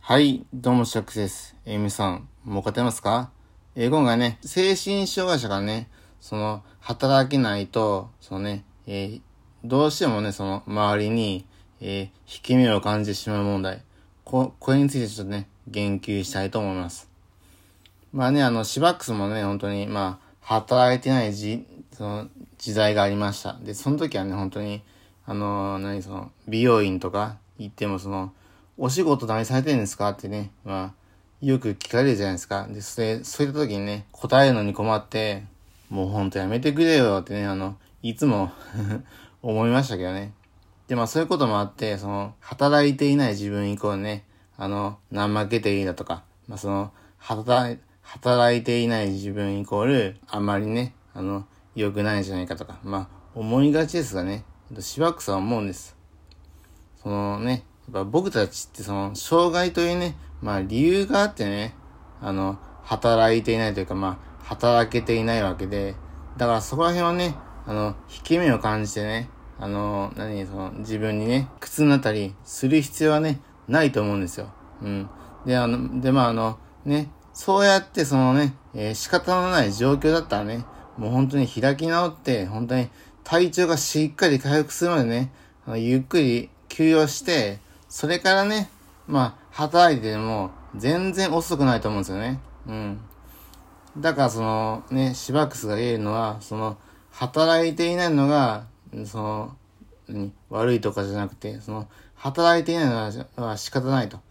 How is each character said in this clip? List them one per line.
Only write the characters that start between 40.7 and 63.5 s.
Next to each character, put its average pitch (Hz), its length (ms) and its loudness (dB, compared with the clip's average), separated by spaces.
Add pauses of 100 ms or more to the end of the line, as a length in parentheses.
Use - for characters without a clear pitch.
で、 123 80 -2
ま 120 80 0
あ、 - 20 -2
そ 156 140 0
う - 20 2
い 160 40 0
う - 20 -10
こ 165 100 0
と 139 80 2
も 107 140 2
あ 101 60 -2
っ 98 60 -12
て、 104 260 -4
そ 101 100 -8
の、 101 320 -6
働 143 500 4
い 135 60 -2
て 143 100 2
い 143 80 4
な 139 140 4
い 104 60 -2
自 101 140 -6
分 101 220 -2
イ 101 80 -4
コ 104 120 -2
ー - 20 -2
ル 95 60 -4
ね、 104 260 -8 (320)
あ 98 100 -8
の、 101 320 -4 (140)
怠 104 340 0
け 113 140 0
て 101 180 2
い 98 40 0
い - 20 0
だ 90 100 -2
と - 100 -10
か、 85 200 -8 (240)
ま 104 80 -12
あ、 - 20 -12
そ 101 100 -6
の、 98 220 -2 (280)
働 120 540 0
い-、 120 60 -10 (240)
働 120 560 4
い 113 60 -4
て 120 160 2
い 117 80 2
な 113 140 0
い 98 80 0
自 98 200 -6
分 101 260 -4
イ 101 80 -4
コ 104 180 -2
ー - 20 0
ル、 120 320 2 (100)
あ 104 140 -6
ま 101 180 0
り 107 80 -2
ね、 120 300 -4 (180)
あ 101 80 -10
の、 101 240 -6 (300)
良 104 160 -2
く 104 100 -2
な 104 140 0
い 98 60 -2
ん - 20 -2
じ 95 80 -8
ゃ - 20 -6
な 90 80 -4
い 87 60 -8
か 85 80 -6
と - 80 -12
か、 - 180 -16
ま 95 260 -8
あ、 - 0 - (280)
思 113 260 2
い 147 80 6
が 156 160 2
ち 156 60 -10
で 170 100 -2
す 104 140 -6
が 90 80 -2
ね、 101 180 -6 (380)
シ - 180 -10
バ 131 120 2
ッ 113 40 -6
ク - 80 -14
ス - 80 -6
は 98 60 -2
思 110 220 -2
う 104 40 -4
ん 101 60 -6
で 90 60 -8
す。 - 220 -18 (1040)
そ - 80 -10
の 101 300 -4
ね、 123 260 -2 (280)
や 98 80 -2
っ 98 40 -2
ぱ - 0 -
僕 165 260 0
た 107 180 2
ち - 240 -12
っ - 20 -20
て - 80 -14
そ 101 120 -6
の、 101 200 -4
障 165 380 2
害 175 220 0
と 175 80 0
い 175 100 0
う 180 60 -2
ね、 175 180 -4 (240)
ま 104 140 -4
あ、 95 80 -2
理 107 180 -2
由 185 240 4
が 202 160 2
あ 208 60 6
っ 208 80 -4
て 110 100 -4
ね、 104 300 -4 (480)
あ 98 100 -4
の、 95 260 -2 (240)
働 113 560 4
い 110 40 0
て 117 100 0